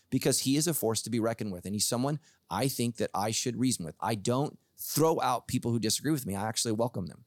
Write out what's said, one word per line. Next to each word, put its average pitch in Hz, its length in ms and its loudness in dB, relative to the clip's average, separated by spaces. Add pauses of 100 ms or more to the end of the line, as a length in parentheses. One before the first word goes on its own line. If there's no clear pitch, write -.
because 135 320 2
he 135 160 2
is 156 120 2
a 160 60 2
force 110 280 0
to 113 80 -6
be 120 100 0
reckoned 107 320 -2
with. 87 140 -10
And 95 80 -4
he's 101 120 0
someone 135 340 0 (280)
I 113 200 0
think 120 280 -2
that - 160 -2
I 107 200 0
should 113 260 -2
reason 120 260 0
with. 76 160 -10
I 113 140 0
don't 120 440 0 (200)
throw - 420 2
out 127 280 0
people 120 240 0
who 117 80 2
disagree 110 320 0
with 139 140 -2
me. 98 100 -2
I 104 120 -2
actually 110 240 -2
welcome 107 340 -2
them, - 200 -14